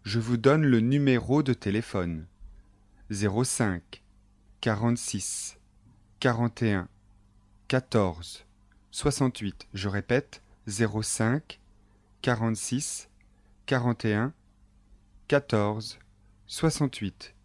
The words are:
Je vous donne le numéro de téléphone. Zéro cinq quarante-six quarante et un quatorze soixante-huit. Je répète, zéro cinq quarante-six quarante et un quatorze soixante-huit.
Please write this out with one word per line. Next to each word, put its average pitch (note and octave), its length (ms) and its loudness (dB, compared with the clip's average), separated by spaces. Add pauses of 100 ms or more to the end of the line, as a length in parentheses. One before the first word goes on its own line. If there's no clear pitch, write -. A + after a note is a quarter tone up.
Je A2 180 -2
vous A#2 180 0
donne C#3+ 280 6
le B2 140 6
numéro C3 640 2
de C3 100 2
téléphone. F#2 720 -2 (880)
Zéro G#2 320 0
cinq G2 600 -2 (560)
quarante-six - 1000 -2 (600)
quarante A#2+ 440 0
et G#2+ 100 4
un F2+ 160 -2 (800)
quatorze F#2+ 760 -2 (460)
soixante-huit. B2+ 840 -2
Je G2 120 -4
répète, G#2 540 -2 (240)
zéro G#2+ 380 -2
cinq A#2 560 -2 (640)
quarante-six A#2 840 -2 (600)
quarante B2 380 0
et G#2+ 100 2
un A#2+ 180 -2 (960)
quatorze G#2+ 720 0 (480)
soixante-huit. - 960 -2